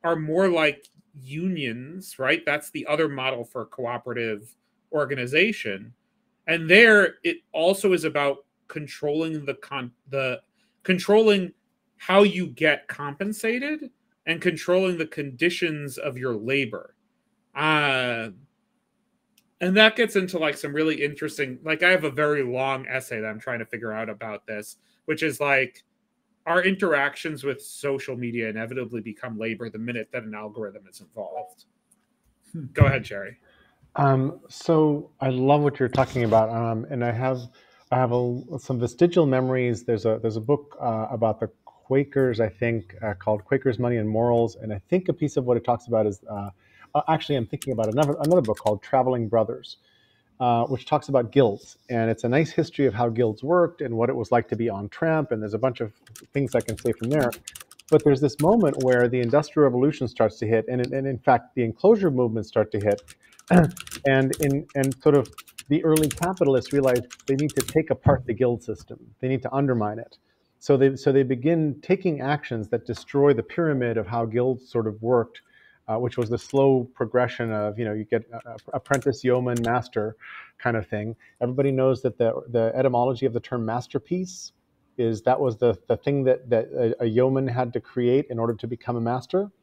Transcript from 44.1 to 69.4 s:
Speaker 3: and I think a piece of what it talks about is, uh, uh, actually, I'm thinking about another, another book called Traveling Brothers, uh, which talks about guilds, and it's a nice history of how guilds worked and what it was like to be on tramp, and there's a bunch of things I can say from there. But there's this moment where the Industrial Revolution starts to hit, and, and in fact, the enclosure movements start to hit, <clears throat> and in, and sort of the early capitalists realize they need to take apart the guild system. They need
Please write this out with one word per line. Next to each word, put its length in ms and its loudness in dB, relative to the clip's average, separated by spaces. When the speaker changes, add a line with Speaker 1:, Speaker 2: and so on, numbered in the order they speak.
Speaker 3:
and 160 -10
I 60 -8
think 200 0
a 40 -2
piece 240 -4
of 80 -2
what 120 2
it 60 -2
talks 240 -2
about 180 2
is, 240 -4
uh, 200 -8
uh, 120 2
actually, 300 0
I'm 100 -2
thinking 260 -8
about 140 0
another, 320 0
another 220 4
book 180 -2
called 220 0
Traveling 480 0
Brothers, 480 -2
uh, 240 2
which 200 -6
talks 220 0
about 240 2
guilds, 460 2
and 220 0
it's 140 -4
a 40 0
nice 220 2
history 360 0
of 60 2
how 140 0
guilds 340 0
worked 400 2
and 140 -4
what 140 2
it 60 -2
was 180 -2
like 160 2
to 80 -4
be 120 -2
on 200 -8
tramp, 420 0
and 100 -4
there's 120 -6
a 40 -4
bunch 220 -2
of 140 -6
things 220 -2
I 60 4
can 160 -6
say 140 -2
from 180 -4
there. 220 0
But 140 4
there's 160 4
this 220 0
moment 420 2
where 240 4
the 140 0
Industrial 420 2
Revolution 460 2
starts 300 0
to 60 -2
hit, 220 2
and, 260 -2
and 140 -4
in 100 -4
fact, 380 2
the 80 0
enclosure 480 4
movements 380 0
start 240 2
to 60 -2
hit, 360 0
<clears throat> 560 2
and 360 4
in, 340 0
and 260 0
sort 140 6
of 180 2
the 160 2
early 240 4
capitalists 640 0
realize 260 4
they 80 2
need 160 -2
to 100 0
take 280 0
apart 360 2
the 80 -4
guild 280 0
system. 380 -12
They 80 -2
need 140 0